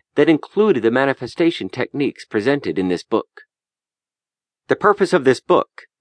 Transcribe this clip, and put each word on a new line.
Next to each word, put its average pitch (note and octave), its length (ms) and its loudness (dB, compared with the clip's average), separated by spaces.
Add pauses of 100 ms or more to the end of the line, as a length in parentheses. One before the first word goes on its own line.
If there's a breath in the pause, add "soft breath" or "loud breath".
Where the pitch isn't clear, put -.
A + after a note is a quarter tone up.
(160)
that D3 140 4
included E3 540 2
the A2+ 80 2
manifestation C3 800 -2
techniques - 560 -6
presented G#2+ 520 -2
in F#2 100 0
this F2 140 -2
book. - 380 -6 (1300)
The C3+ 80 2
purpose G3+ 360 0
of D#3 120 0
this B2+ 160 2
book - 420 -2 (180)